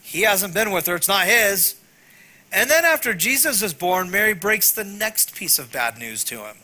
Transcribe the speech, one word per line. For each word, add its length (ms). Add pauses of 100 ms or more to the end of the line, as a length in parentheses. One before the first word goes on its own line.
He 220
hasn't 320
been 160
with 160
her. 100
It's 100
not 200
his. 480 (760)
And 200
then 160
after 260
Jesus 480
is 140
born, 360
Mary 220
breaks 400
the 120
next 500
piece 240
of 120
bad 280
news 260
to 220
him. 180